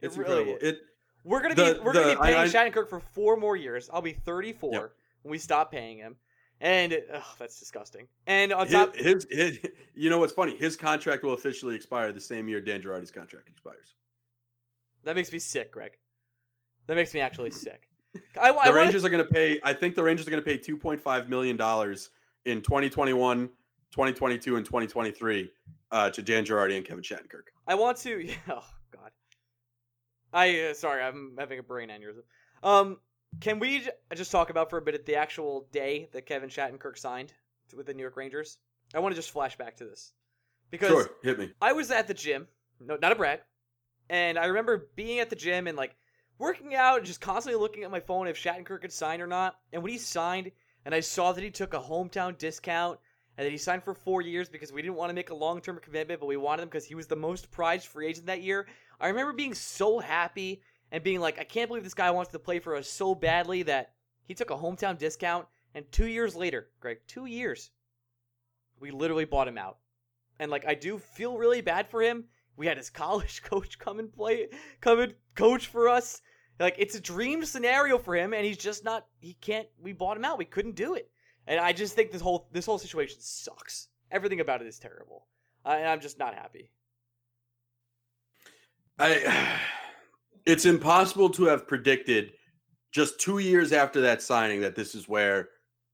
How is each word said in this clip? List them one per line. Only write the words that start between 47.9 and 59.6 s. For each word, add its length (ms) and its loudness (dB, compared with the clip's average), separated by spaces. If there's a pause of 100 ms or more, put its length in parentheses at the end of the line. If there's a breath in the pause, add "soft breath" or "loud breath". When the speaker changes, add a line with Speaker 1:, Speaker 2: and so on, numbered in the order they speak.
Speaker 1:
my 80 -6
phone 260 -4
if 100 -4
Shattenkirk 460 -8
had 100 -14
signed 300 -6
or 40 -8
not. 300 -2 (160)
And 100 -6
when 100 -8
he 60 -8
signed, 520 -4 (340)
and 100 -6
I 60 2
saw 320 0
that 120 -8
he 60 -10
took 240 -8
a 60 -6
hometown 580 -6
discount, 600 -4 (380)
and 80 -6
that 60 -2
he 80 -8
signed 260 -2
for 100 -6
four 280 -2
years 260 -6
because 240 -16
we 100 -8
didn't 140 -8
wanna 160 -4
make 180 -8
a 40 -10
long-term 460 -4
commitment, 400 -6
but 60 -6
we 100 0
wanted 260 0
him 80 -8
'cause 140 -8
he 100 -16
was 140 -12
the 80 -2
most 340 -6
prized 380 0
free 200 -8
agent 180 -8
that 160 -6
year, 240 -4 (340 soft breath)
I 80 0
remember 240 -2
being 220 -6
so 440 0